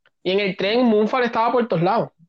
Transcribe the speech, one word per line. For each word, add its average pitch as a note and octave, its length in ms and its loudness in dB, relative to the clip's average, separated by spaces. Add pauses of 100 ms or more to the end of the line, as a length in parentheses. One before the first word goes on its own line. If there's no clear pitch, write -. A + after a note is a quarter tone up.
(220)
Y F3+ 100 -4
en G3 80 0
el G3 160 -2
tren, A3+ 300 0
Moonfall A3 380 2
estaba A#3 280 0
por A#3+ 160 0
todos E3+ 160 -2
lados. F#3+ 260 0 (200)